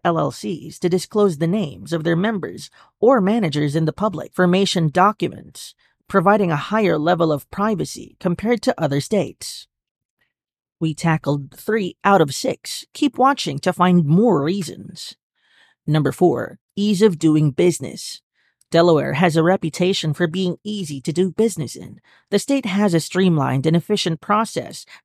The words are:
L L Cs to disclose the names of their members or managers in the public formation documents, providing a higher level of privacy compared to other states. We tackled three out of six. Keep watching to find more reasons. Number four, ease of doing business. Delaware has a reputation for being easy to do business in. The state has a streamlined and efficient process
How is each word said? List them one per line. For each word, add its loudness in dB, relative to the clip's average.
L 0
L -2
Cs -10
to 0
disclose 0
the -2
names -4
of -2
their 0
members -4
or 4
managers 0
in 0
the 0
public -6
formation 2
documents, -2
providing 2
a 0
higher 0
level 2
of -4
privacy -6
compared 0
to 0
other 0
states. -4
We -2
tackled -2
three -4
out 6
of 0
six. -8
Keep -2
watching 0
to 0
find 4
more 4
reasons. -8
Number 2
four, 0
ease 0
of 4
doing 4
business. -2
Delaware 2
has 2
a 4
reputation 0
for -2
being -4
easy -8
to -6
do 0
business -2
in. -18
The 0
state -2
has 2
a 4
streamlined 0
and 2
efficient -2
process -4